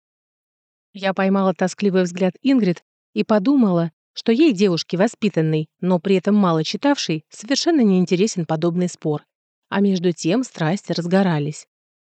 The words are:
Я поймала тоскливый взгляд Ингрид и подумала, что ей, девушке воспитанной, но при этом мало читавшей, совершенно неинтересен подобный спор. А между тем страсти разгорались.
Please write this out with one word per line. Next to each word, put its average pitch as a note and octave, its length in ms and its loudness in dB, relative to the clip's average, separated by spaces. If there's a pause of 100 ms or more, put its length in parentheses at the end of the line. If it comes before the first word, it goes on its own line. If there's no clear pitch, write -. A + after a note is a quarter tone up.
(920)
Я F#3+ 220 -4
поймала F#3+ 400 0
тоскливый F#3 480 0
взгляд F3+ 400 -2
Ингрид A3+ 400 0 (300)
и G#3 100 -2
подумала, G#3 680 2 (220)
что - 180 -2
ей, C#4+ 200 4
девушке F3+ 440 0
воспитанной, D#3+ 720 0 (120)
но F3+ 200 0
при G3 160 0
этом G3+ 180 0
мало E3+ 300 2
читавшей, - 640 -2
совершенно C#4+ 540 -2
неинтересен F#3 640 2
подобный E3+ 420 -2
спор. D3+ 340 -6 (460)
А G3 120 -2
между F#3 320 0
тем A#3 300 -2
страсти F3 500 -4
разгорались. E3+ 760 -2 (460)